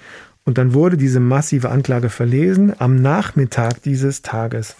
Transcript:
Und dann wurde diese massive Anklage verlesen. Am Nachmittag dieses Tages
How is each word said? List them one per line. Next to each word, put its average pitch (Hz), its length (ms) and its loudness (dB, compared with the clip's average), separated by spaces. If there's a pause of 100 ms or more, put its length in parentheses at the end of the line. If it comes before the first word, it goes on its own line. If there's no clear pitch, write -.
(460)
Und 123 120 0
dann 127 160 2
wurde 170 240 2
diese 131 220 2
massive 127 500 0
Anklage 123 400 0
verlesen. 180 680 0
Am 127 160 2
Nachmittag 127 880 0
dieses 135 380 -4
Tages 113 580 -8